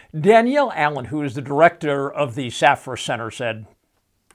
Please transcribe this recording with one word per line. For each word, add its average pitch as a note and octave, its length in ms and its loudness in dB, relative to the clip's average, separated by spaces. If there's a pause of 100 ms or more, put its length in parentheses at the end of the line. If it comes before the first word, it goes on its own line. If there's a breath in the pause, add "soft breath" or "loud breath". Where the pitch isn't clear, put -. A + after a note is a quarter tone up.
(180 soft breath)
Danielle A3+ 580 4
Allen, D3 300 -2
who D3 180 -6
is C3 100 -4
the C#3+ 80 -8
director C#3+ 720 2
of C#3 220 -4
the C3 140 -6
Safra C3+ 540 0
Center, A#2 280 -6
said, A2 340 -8 (680)